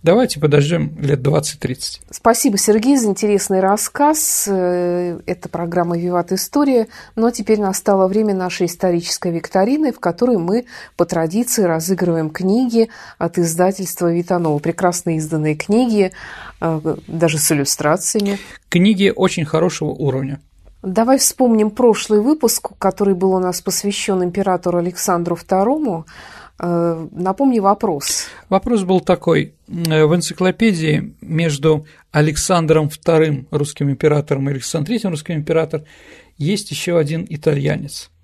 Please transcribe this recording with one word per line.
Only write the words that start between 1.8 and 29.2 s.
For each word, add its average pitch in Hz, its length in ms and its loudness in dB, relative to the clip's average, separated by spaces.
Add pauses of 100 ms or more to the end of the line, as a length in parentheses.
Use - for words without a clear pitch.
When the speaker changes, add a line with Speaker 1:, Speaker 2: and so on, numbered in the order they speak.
Speaker 2:
Спасибо, 233 480 0
Сергей, 226 400 2
за 240 80 0
интересный 196 540 0
рассказ. 285 880 0
Э, 180 800 -2
это 175 200 -6
программа 170 480 -2
«Виват 175 360 -2
История». 247 560 0 (280)
Ну 226 120 2
а 240 40 2
теперь 214 280 0
настало 190 480 2
время 208 260 0
нашей 180 320 -2
исторической 175 680 -2
викторины, 233 600 0
в - 60 -12
которой 208 380 0
мы 185 280 0 (320)
по 175 80 4
традиции 175 560 -2
разыгрываем 165 720 0
книги 226 580 2 (300)
от 170 180 -2
издательства 180 760 0
«Витанова». 175 460 0
Прекрасно 165 600 -2
изданные 156 360 -2
книги, 208 580 0 (500)
э, 160 340 -2 (100)
даже 160 320 0
с 147 140 0
иллюстрациями. 175 880 -2 (300)
Speaker 1:
Книги 190 460 4
очень 180 300 0
хорошего 160 440 -2
уровня. 135 500 -4 (420)
Speaker 2:
Давай 226 360 2
вспомним 220 540 2
прошлый 214 500 2
выпуск, 262 560 0
который 196 380 0
был 185 180 0
у 185 60 2
нас 180 200 -2
посвящен 196 640 -4
императору 180 540 -2
Александру 175 580 -2
второму. 196 680 -2 (540)
Э, 170 520 -2
напомни 196 460 0
вопрос. 196 680 -2 (220)
Speaker 1:
Вопрос 202 340 0
был 180 180 2
такой. 165 540 0 (120)